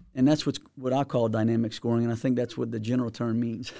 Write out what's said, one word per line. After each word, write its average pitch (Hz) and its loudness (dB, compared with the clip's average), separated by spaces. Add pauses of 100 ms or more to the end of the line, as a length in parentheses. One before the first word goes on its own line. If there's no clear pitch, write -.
(140)
And 127 4
that's 151 2
what's, - -2 (160)
what 127 -2
I 139 2
call 120 2
dynamic 113 2
scoring, 117 0
and 117 0
I - -2
think 127 0
that's 123 -2
what 117 -4
the 113 -4
general 120 0
term 117 -2
means. 117 -4